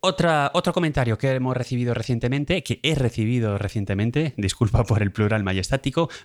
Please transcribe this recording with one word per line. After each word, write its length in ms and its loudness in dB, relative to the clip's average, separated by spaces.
Otra, 520 2
otro 180 0
comentario 460 0
que 140 0
hemos 260 0
recibido 380 -2
recientemente, 640 0
que 220 -4
he 100 2
recibido 640 0
recientemente, 800 -2
disculpa 460 2
por 180 2
el 100 0
plural 320 0
majestático, 680 -2